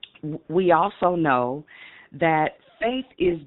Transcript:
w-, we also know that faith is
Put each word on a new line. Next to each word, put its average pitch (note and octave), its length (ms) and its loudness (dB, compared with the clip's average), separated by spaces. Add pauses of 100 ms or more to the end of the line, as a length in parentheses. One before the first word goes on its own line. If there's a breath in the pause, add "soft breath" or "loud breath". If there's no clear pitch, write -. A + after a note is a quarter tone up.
(220)
w-, D3+ 260 -10
we F3 240 2
also F3+ 440 2
know C#3 500 0 (540 loud breath)
that D#3 380 0 (220)
faith B3+ 260 -4 (140)
is F3 280 0